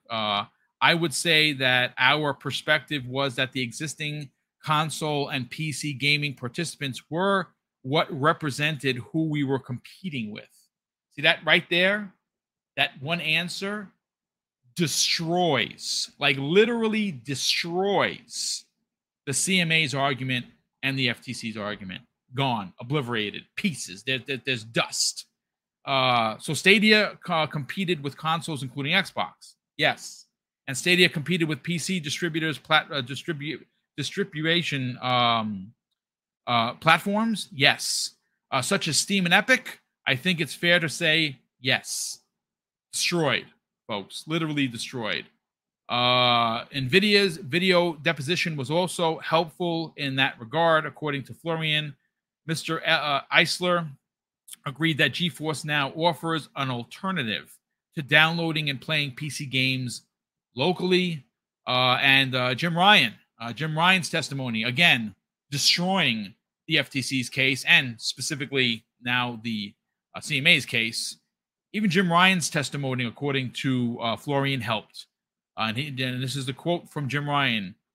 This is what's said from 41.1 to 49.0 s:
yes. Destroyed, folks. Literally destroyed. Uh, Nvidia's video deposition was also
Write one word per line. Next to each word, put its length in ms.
yes. 600
Destroyed, 520
folks. 400
Literally 400
destroyed. 580
Uh, 800
Nvidia's 720
video 560
deposition 640
was 140
also 500